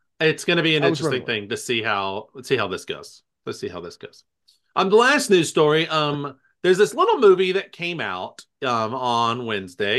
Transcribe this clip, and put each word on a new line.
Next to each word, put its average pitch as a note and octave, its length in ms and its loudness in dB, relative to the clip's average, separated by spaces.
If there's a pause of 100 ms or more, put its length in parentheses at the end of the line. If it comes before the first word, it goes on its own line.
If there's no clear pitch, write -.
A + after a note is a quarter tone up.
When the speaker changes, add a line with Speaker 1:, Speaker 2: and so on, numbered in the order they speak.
(200)
Speaker 1:
late. D#3+ 100 2
Speaker 2:
it's D#3 160 -6
gonna E3+ 160 0
be D#3+ 140 2
an D3+ 80 0
Speaker 1:
I E3+ 60 4
was D#3 80 -2
Speaker 2:
interesting C3+ 220 -2
Speaker 1:
running B2 80 -14
late. A2 140 -4
Speaker 2:
thing G2 80 -12
to A2+ 80 -6
see A#2 240 -4
how, G2 520 -4
let's B2+ 140 -18
see C3+ 80 0
how G#2+ 120 0
this F#2 180 -8
goes. - 360 -14 (220)
Let's - 160 -12
see G2+ 80 -8
how F2+ 120 -12
this E2+ 180 -16
goes. - 260 -20 (500)
Um, F#3+ 140 0
the G3+ 80 4
last C4 320 4
news F3 220 4
story, D#3 380 2
um, D3 480 -4 (260)
there's F3+ 160 4
this G#3 160 4
little F#4 240 2
movie F#3+ 340 6
that F#3 180 -4
came E3+ 300 -8
out, G#2+ 440 -8 (200)
um, A#2 300 -2
on A#2+ 520 0
Wednesday, G2+ 520 -2